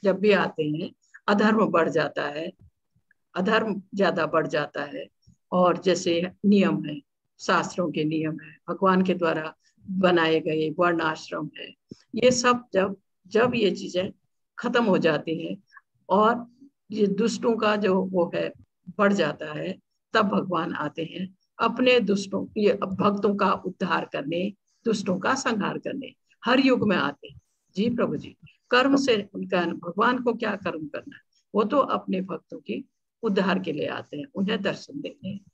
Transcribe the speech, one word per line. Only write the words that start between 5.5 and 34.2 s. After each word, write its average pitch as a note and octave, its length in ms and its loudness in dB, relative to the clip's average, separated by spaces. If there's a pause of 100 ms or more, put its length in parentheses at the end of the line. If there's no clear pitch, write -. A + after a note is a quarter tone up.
और F3+ 300 4
जैसे E3+ 480 2 (160)
नियम E3+ 380 4
है, D3 160 -8 (400)
शास्त्रों E3+ 520 -2
के D#3 120 -2
नियम D#3 360 -2
है, - 180 -20 (100)
भगवान F#3 340 2
के F#3 120 2
द्वारा D#3+ 420 -2 (340)
बनाए F3 500 4
गए D#3 300 -2
वर्ण E3+ 300 2
आश्रम D#3+ 580 -4
है, - 160 -18 (400)
ये A#3+ 160 6
सब A#3+ 340 2 (100)
जब, G3 220 0 (300)
जब A#3+ 280 2
ये G#3+ 160 2
चीजें F#3 400 -4 (480)
खत्म A#3+ 260 0
हो F#3 140 4
जाती D#3 480 0
हैं F#3+ 160 -10 (460)
और G#3+ 420 2 (400)
ये G#3+ 160 0
दुष्टों A3+ 500 0
का G#3+ 200 0
जो F#3+ 260 2
वो F#3 320 0
है E3+ 180 -4 (460)
बढ़ G3+ 140 4
जाता D3+ 460 -2
है, E3 200 -8 (340)
तब A3+ 100 4
भगवान F3 520 -2
आते D3+ 300 -6
हैं E3+ 340 -12 (200)
अपने A#3+ 420 4
दुष्टों, G3 460 -2 (100)
ये G#3 180 4
भक्तों G3+ 640 0
का G3 160 2
उद्धार E3+ 600 -4
करने, E3+ 400 -4 (320)
दुष्टों G3 340 0
का A3 160 0
संहार G3 440 -2
करने, - 360 -10 (300)
हर E3+ 160 4
युग B3 280 4
में F#3 80 4
आते C#3 320 -2
हैं। - 120 -20 (360)
जी A3 140 0
प्रभु F#3+ 260 -2
जी, - 200 -12 (340)
कर्म C4+ 260 4
से A3 380 0
उनका, F#3 300 -2
भगवान G3+ 580 -2
को A#3+ 120 0
क्या G#3+ 220 -4
कर्म E3 300 -8
करना - 300 -14
है, - 60 -20 (320)
वो G#3 100 2
तो C#4+ 140 0
अपने G3 420 0
भक्तों E3+ 380 -10
की G#3+ 300 -10 (340)
उद्धार F#3+ 360 0
के F#3 140 -6
लिए D3+ 140 -4
आते C3 300 -10
हैं, C#3+ 80 -10 (100)